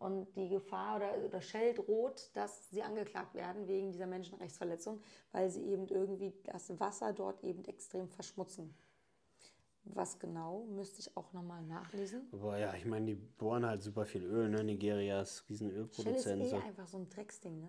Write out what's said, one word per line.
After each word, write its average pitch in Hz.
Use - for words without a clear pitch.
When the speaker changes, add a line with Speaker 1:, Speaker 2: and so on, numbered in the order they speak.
Speaker 1:
und 190
die 190
Gefahr 196
oder, 202
oder 190
Shell 226
droht, 226
dass 202
sie 196
angeklagt 208
werden 185
wegen 196
dieser 180
Menschenrechtsverletzung, 185
weil 190
sie 185
eben 190
irgendwie 190
das 185
Wasser 214
dort 190
eben 185
extrem -
verschmutzen. 180
Was 185
genau, 170
müsste 196
ich -
auch 175
nochmal 175
nachlesen. 190
Speaker 2:
Aber 101
ja, 101
ich 90
meine, 110
die 107
bohren 113
halt 107
super 104
viel 95
Öl, 110
ne? 107
Nigeria 101
ist -
Riesenölproduzent, 110
Speaker 1:
Shell 196
ist 202
eh -
Speaker 2:
so. -
Speaker 1:
einfach 190
so 190
ein 180
Drecksding, 185
ne? 165